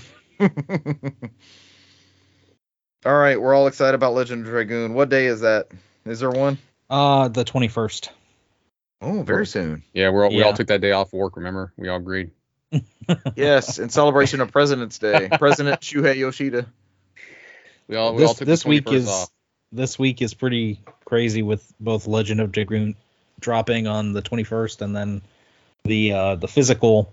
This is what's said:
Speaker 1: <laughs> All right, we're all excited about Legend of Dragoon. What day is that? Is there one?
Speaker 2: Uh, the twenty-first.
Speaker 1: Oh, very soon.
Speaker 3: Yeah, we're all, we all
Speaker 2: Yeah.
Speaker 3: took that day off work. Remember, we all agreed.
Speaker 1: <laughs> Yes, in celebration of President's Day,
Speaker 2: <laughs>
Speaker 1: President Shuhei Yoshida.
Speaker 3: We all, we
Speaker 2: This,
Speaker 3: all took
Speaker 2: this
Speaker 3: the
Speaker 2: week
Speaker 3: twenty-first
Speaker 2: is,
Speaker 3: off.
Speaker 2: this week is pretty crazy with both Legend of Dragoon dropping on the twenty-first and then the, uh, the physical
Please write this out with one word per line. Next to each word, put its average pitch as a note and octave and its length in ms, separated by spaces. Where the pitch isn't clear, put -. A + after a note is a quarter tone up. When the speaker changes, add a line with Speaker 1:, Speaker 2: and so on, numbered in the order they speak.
Speaker 1:
<laughs> G3+ 100
All C3+ 100
right, C#3 240
we're C3 140
all C#3 140
excited C3+ 260
about C3 200
Legend A#2+ 300
of A2 60
Dragoon. A#2 440
What C3+ 140
day C3 180
is A#2 140
that? A2 280
Is A2+ 160
there C3 100
one? C3+ 280
Speaker 2:
Uh, C#3 380
the A#2 160
twenty-first. A2+ 640
Speaker 1:
Oh, F3 220
very - 240
soon. D#2+ 460
Speaker 3:
Yeah, F#2+ 180
we're G2+ 140
all, G2+ 60
we A2 120
all G#2 80
Speaker 2:
Yeah. G#2 60
Speaker 3:
took A2 120
that G2+ 120
day G2 100
off F#2+ 220
work. F#2+ 240
Remember, F#2 400
we F2+ 120
all F2+ 100
agreed. F2+ 320
Speaker 1:
<laughs> D3 100
Yes, C#3 420
in A#2 100
celebration C#3 540
of A#2+ 100
President's C#3 460
Day, G2+ 340
Speaker 2:
<laughs> D3+ 60
Speaker 1:
President C#3+ 420
Shuhei C#3 380
Yoshida. C3 480
Speaker 3:
We G#2 100
all, A2+ 160
we A2+ 60
Speaker 2:
This, D3 100
Speaker 3:
all A#2 60
took C3+ 120
Speaker 2:
this E3 180
Speaker 3:
the - 40
Speaker 2:
week D3 160
Speaker 3:
twenty-first B2+ 240
Speaker 2:
is, G2 60
Speaker 3:
off. F#2 140
Speaker 2:
this B2 260
week C3 220
is A#2 140
pretty A#2 460
crazy A#2 360
with G#2 380
both A2 260
Legend G#2+ 360
of G#2 100
Dragoon G#2 440
dropping A2+ 460
on G#2+ 260
the G2+ 80
twenty-first A2+ 600
and G2+ 120
then G2+ 280
the, G#2+ 280
uh, G2 220
the F2+ 140
physical A#2 640